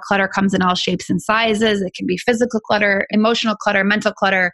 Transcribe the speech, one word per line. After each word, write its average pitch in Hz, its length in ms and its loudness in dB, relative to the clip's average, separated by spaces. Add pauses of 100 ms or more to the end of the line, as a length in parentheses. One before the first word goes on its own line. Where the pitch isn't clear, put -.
clutter 196 220 0
comes 196 240 0
in 185 80 0
all 180 140 2
shapes 175 340 -4
and 180 140 -2
sizes. 214 580 0
It 185 140 -6
can 196 120 -8
be 180 120 -2
physical 240 420 0
clutter, 202 480 0
emotional 220 480 0
clutter, 196 280 0
mental 208 280 0
clutter 185 420 0